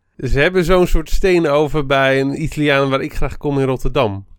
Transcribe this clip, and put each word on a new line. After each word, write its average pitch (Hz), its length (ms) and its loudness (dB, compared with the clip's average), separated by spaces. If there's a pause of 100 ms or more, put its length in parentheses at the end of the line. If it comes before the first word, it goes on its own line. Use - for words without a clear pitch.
(180)
Ze 127 200 0
hebben 180 260 2
zo'n 180 220 2
soort - 240 0
steenoven 151 760 2
bij 135 340 2
een 139 220 -2
Italiaan 143 480 0
waar 135 100 -2
ik 151 140 -8
graag - 220 -2
kom 139 220 -4
in 135 80 0
Rotterdam. 123 600 -2 (120)